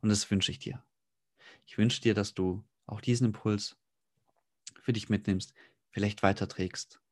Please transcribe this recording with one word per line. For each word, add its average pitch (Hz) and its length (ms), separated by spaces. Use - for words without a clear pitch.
Und 110 80
das 104 220
wünsche 98 200
ich - 80
dir. - 240
Ich - 120
wünsche 110 220
dir, 110 140
dass 101 200
du 92 300
auch 107 140
diesen 120 260
Impuls 104 500
für - 120
dich 107 160
mitnimmst, 101 460
vielleicht 101 320
weiterträgst. - 800